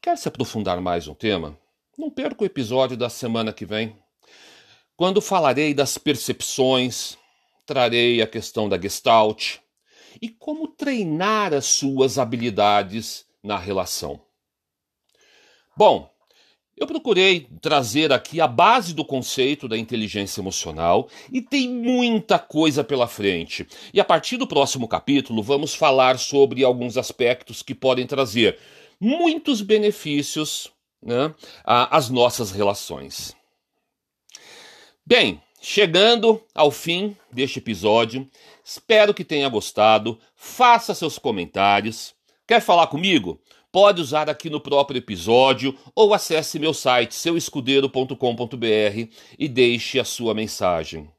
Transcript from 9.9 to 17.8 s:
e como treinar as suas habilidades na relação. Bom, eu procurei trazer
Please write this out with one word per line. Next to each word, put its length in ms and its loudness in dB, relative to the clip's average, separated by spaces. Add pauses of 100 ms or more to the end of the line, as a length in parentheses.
e 80 -10
como 400 -10
treinar 840 -2
as 140 -2
suas 500 0
habilidades 1080 0 (140)
na 160 -6
relação. 640 -6 (1600)
Bom, 360 4 (600)
eu 100 -6
procurei 640 0 (140)
trazer 500 2